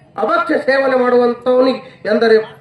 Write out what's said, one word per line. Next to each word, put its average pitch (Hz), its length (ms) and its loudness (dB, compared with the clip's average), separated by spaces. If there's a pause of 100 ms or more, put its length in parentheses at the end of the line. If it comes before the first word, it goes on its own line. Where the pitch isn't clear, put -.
(180)
ಅಭಕ್ಷ್ಯ 311 400 -2
ಸೇವನೆ 269 380 0
ಮಾಡುವಂತವನಿಗೆ 247 1120 0
ಎಂದರೆ 220 320 2 (240)